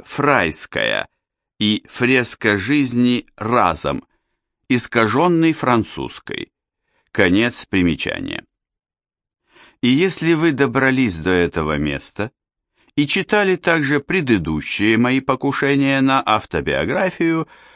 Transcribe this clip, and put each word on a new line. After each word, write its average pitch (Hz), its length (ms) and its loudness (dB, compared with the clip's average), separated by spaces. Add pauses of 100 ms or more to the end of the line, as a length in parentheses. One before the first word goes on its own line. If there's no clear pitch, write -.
фрайская» 80 1040 -2 (500)
и 107 300 0
«Фреска 123 680 0
жизни 123 720 0 (100)
разом», 95 680 -2 (680)
искажённой 139 800 2
французской. - 1000 -4 (580)
Конец 104 560 0
примечания. 50 800 -4 (1400)
И 120 80 2
если 165 460 2
вы 160 180 2
добрались 131 640 0
до 80 120 -2
этого 80 460 0
места 73 540 -6 (640)
и 147 140 0
читали 196 480 0
также 151 420 0
предыдущие 110 960 0
мои 123 220 2
покушения 139 840 0
на 135 240 2
автобиографию, 117 1200 -2 (280)